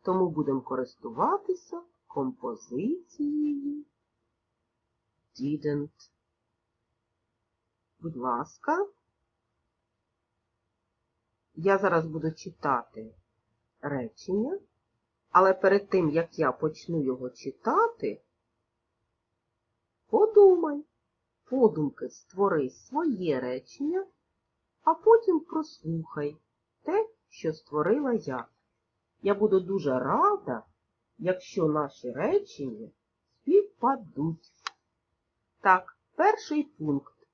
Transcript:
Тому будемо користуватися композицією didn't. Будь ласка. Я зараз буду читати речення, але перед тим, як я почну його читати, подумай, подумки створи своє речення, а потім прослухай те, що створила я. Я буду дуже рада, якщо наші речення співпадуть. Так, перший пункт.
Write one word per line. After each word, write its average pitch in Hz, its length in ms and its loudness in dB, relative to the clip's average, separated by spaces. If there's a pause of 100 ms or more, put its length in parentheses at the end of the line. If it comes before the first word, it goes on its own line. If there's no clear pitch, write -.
Тому 185 280 0
будемо 139 300 -2
користуватися 170 1200 -6 (240)
композицією 285 1800 -6 (1600)
didn't. 147 680 -6 (1900)
Будь 160 160 -10
ласка. 143 680 -4 (2750)
Я 196 240 2
зараз 175 280 2
буду 160 260 -6
читати 120 840 -6 (680)
речення, 240 760 -6 (720)
але 190 240 6
перед 196 340 2
тим, 170 220 0
як 165 280 -2
я 139 140 2
почну 160 500 -4
його 127 280 -4
читати, 269 920 -2 (1800)
подумай, 359 800 6 (600)
подумки 185 680 0
створи 180 600 -2
своє 185 680 -4
речення, 277 680 -6 (760)
а 330 120 2
потім 427 460 4
прослухай 160 960 -8 (460)
те, 415 260 -2 (200)
що - 240 -4
створила 196 600 0
я. 131 340 -4 (760)
Я 202 120 2
буду 196 260 4
дуже 170 380 -2
рада, 247 640 0 (560)
якщо 180 500 -2
наші 147 440 -4
речення 233 760 -4 (540)
співпадуть. 233 1120 0 (1080)
Так, 185 380 2 (160)
перший 330 480 0
пункт. 151 520 -6 (180)